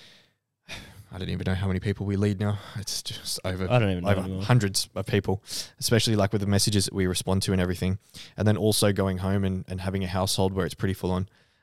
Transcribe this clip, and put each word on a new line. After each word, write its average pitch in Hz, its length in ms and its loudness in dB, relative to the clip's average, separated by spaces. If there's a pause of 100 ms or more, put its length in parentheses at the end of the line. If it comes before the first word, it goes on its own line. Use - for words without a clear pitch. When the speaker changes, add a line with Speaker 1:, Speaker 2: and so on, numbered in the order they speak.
(680)
Speaker 1:
<sighs> - 420 -18
I - 80 -14
don't 90 120 -6
even 90 160 -4
know 92 80 0
how 95 120 -2
many 92 140 0
people 101 240 -2
we 98 120 0
lead 101 220 2
now. 104 200 0 (180)
It's - 260 -6
just - 420 -8
over, 92 260 -4
Speaker 2:
I 123 80 6
don't 104 120 4
even 90 140 -2
know 101 60 2
Speaker 1:
over 95 100 2
Speaker 2:
anymore. 95 220 -4
Speaker 1:
hundreds 104 520 2
of 95 120 -6
people, 98 360 0 (380)
especially, 110 360 2
like, 98 160 4
with 101 100 0
the 95 40 -2
messages 101 380 4
that - 100 -4
we 95 120 2
respond 95 380 0
to 101 80 0
and 92 100 2
everything. 92 360 0 (380)
And 104 100 0
then 104 120 4
also 104 340 4
going 95 260 0
home 98 260 0
and, 95 240 -2
and 95 120 -6
having 95 240 -4
a 90 40 -4
household 95 440 0
where 95 140 -2
it's - 80 -8
pretty 95 200 -2
full 92 180 -2
on. 92 160 -2 (340)